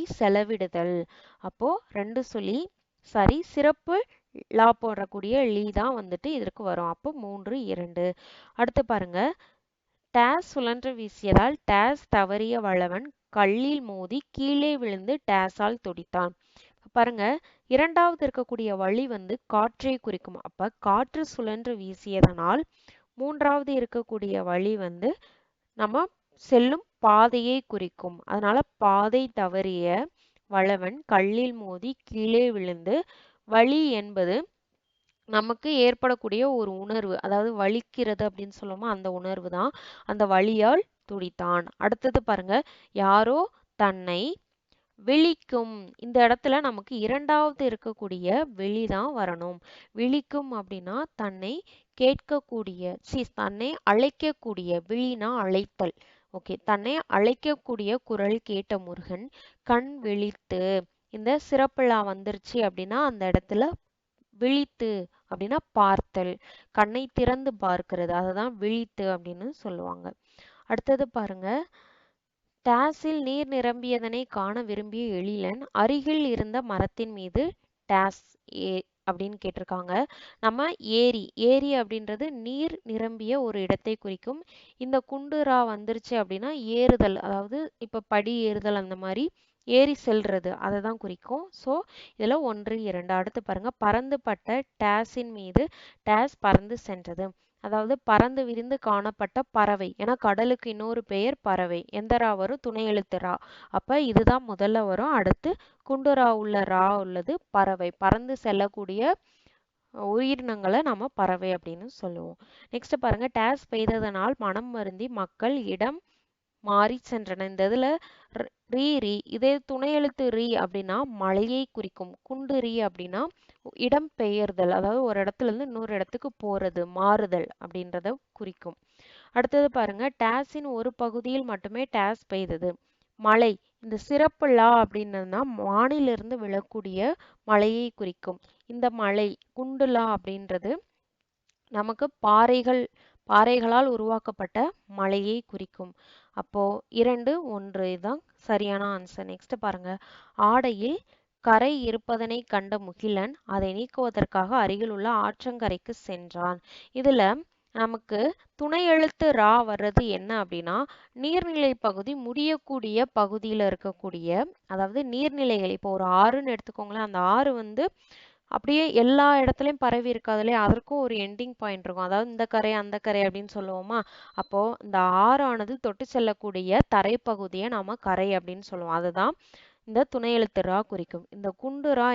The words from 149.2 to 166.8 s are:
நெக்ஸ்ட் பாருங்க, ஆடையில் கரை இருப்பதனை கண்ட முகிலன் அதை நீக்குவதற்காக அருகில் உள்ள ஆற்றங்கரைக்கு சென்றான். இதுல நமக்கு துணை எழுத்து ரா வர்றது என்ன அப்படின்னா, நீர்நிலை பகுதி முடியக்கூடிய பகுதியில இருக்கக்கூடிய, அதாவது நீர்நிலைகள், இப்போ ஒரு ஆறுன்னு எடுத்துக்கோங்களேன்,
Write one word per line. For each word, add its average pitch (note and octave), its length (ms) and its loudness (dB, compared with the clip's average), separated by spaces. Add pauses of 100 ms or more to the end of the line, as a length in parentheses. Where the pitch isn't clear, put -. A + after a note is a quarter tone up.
நெக்ஸ்ட் F#3 320 -14
பாருங்க, F#3 320 -6 (480)
ஆடையில் A#3 580 2 (480)
கரை A3+ 260 6 (140)
இருப்பதனை A3+ 600 -4
கண்ட G3 340 -4
முகிலன் G3 560 -4 (100)
அதை G3 280 -2
நீக்குவதற்காக G#3 840 -4
அருகில் G#3+ 380 -2
உள்ள G3 140 -6 (100)
ஆற்றங்கரைக்கு G#3+ 800 -6
சென்றான். F3 600 -8 (380)
இதுல B3+ 260 4 (520)
நமக்கு A3+ 460 -4 (360)
துணை D4+ 300 -2
எழுத்து D#4+ 460 4
ரா A3 200 6 (120)
வர்றது G#3 440 0
என்ன G3 300 -4
அப்படின்னா, F3 380 -4 (400)
நீர்நிலை D#4 640 0
பகுதி G3 360 -2
முடியக்கூடிய B3+ 1000 -2
பகுதியில G#3+ 520 0
இருக்கக்கூடிய, F3+ 640 -4 (360)
அதாவது G3 380 -4
நீர்நிலைகள், B3 720 0
இப்போ G3 140 -6
ஒரு F#3+ 160 -2 (100)
ஆறுன்னு A#3+ 380 4
எடுத்துக்கோங்களேன், G#3+ 540 -8